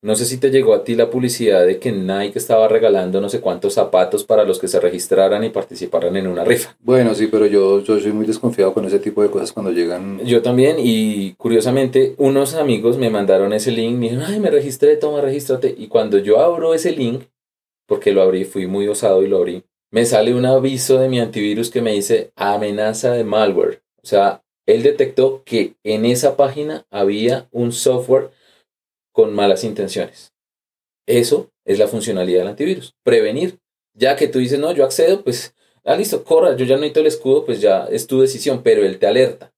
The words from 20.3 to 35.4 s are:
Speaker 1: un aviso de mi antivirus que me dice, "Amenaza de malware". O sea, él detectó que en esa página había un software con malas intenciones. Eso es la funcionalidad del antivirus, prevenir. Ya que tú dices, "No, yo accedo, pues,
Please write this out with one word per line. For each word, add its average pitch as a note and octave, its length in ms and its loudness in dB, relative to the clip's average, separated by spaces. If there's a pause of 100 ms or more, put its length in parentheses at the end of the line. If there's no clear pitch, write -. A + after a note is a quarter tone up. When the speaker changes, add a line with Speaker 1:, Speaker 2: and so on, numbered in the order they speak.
Speaker 1:
un B2+ 100 0
aviso C3 560 2
de C3 80 2
mi B2+ 120 0
antivirus G#2+ 500 -4
que B2 120 -2
me A2+ 120 -2
dice, G#2 420 -2
"Amenaza G#2+ 760 -2
de A#2+ 120 -2
malware". G#2 560 0 (220)
O - 40 -20
sea, G2 380 0 (220)
él A#2 160 4
detectó C3 640 0
que A2 300 -4 (100)
en G#2+ 200 -2
esa B2 320 0
página D3 540 -2
había G#2+ 600 -2
un A#2+ 220 -4
software B2+ 580 0 (840)
con G#2+ 220 2
malas G2+ 300 0
intenciones. G2+ 680 -8 (720)
Eso B2 440 0 (140)
es G2 140 -2
la G#2 100 2
funcionalidad F#2 520 -2
del F#2 80 -4
antivirus, F3 540 -6
prevenir. A#2+ 560 0 (360)
Ya B2+ 200 0
que D3 140 0
tú C3 120 -2
dices, B2+ 180 -2
"No, D3+ 140 -2
yo C#3+ 120 2
accedo, F3 400 0
pues, - 300 -8 (300)